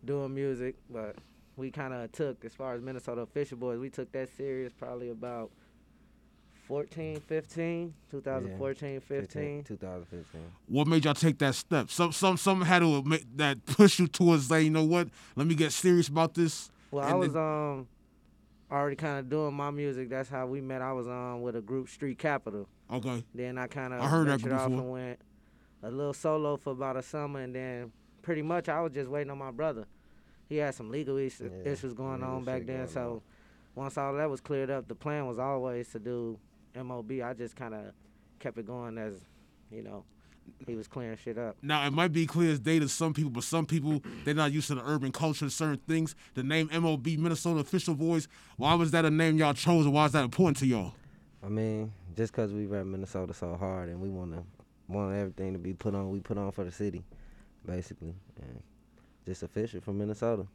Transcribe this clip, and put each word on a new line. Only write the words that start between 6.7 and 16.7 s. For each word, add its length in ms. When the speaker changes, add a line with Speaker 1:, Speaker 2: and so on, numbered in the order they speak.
Speaker 1:
fifteen, 720
two 100
thousand 380
fourteen, 360
Speaker 2:
Yeah. 60
Speaker 1:
fifteen. 600
Speaker 2:
Two 140
thousand 300
fifteen. 440
Speaker 3:
What 220
made 160
y'all 100
take 240
that 160
step? 340
Some, 220
some, 260
something 300
had 140
to 240
make 200
that 280
push 360
you 80
towards, 400
say, 140
"You 80
know 140
what? 240
Let 100
me 80
get 180
serious 360
about 260
this." 380